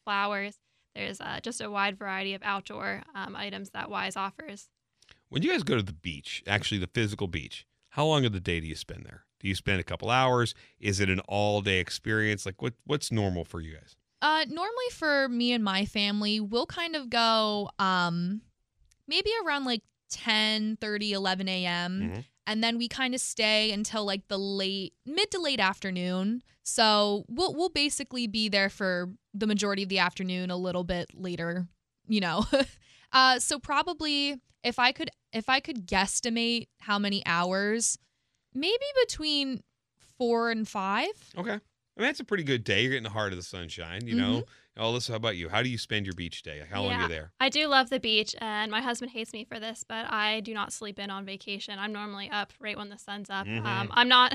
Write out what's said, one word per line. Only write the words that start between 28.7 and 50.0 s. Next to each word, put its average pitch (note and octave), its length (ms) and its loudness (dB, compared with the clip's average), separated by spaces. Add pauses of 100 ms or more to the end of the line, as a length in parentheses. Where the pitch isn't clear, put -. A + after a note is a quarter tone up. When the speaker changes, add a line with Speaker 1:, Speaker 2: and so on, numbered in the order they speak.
Speaker 3:
the G#3 140 0
majority G3+ 380 2
of F#3+ 40 -6
the F#3+ 120 2
afternoon, F3+ 500 0
a F3+ 60 -2
little F3+ 280 -2
bit F3 300 -2
later, F3 520 -4 (400)
you G#3+ 140 4
know. F3+ 300 2
<laughs> - 40 2 (580)
Uh, C4 280 8
so D4 180 0
probably D4 800 -2 (220)
if A#3+ 160 -2
I B3+ 140 6
could, D#4 180 -6 (220)
if A3+ 160 -4
I C4 100 4
could B3+ 280 -6
guesstimate A3+ 800 2 (100)
how G3+ 200 0
many G3+ 280 0
hours, F#3+ 720 2 (560)
maybe G4 300 0 (200)
between C#4+ 580 -2 (560)
four A#3 320 2
and A3 180 -2
five. G#3+ 420 0 (260)
Speaker 2:
Okay. G#3 220 -4 (420)
I - 40 2
mean, C4 40 4
that's D4+ 120 -2
a B3+ 40 -8
pretty F#3+ 200 -2
good B2+ 200 2
day. G#2 160 4
You're C3 120 2
getting C3 120 -2
the G#2+ 60 -6
heart G#2 240 0
of - 20 -6
the F2 60 -8
sunshine, F2 640 -8
you A#2 80 -2
know? B2 300 2 (340)
Speaker 3:
Mm-hmm. A2 40 -2
Speaker 2:
Alyssa, A#2 280 0
how A2+ 60 -4
about A2 200 -2
you? E2 140 -6
How G#2+ 120 2
do C3 60 2
you B2 80 -2
spend G#2 300 -2
your F#2 80 -4
beach F2 280 -8
day? D2+ 280 -12
How G2+ 100 -4
long G2+ 120 0
are - 20 0
you - 80 -2
Speaker 1:
Yeah, E2+ 60 0
Speaker 2:
there? D#2+ 320 -6
Speaker 1:
I C4+ 100 4
do D4+ 160 0
love C4+ 240 4
the C4 100 0
beach, G#3+ 400 0
and G#3+ 300 -4
my G#3+ 100 0
husband B3 320 -4
hates A3+ 220 -10
me G#3+ 100 -10
for - 160 -10
this, A3+ 260 -10
but A3+ 240 -6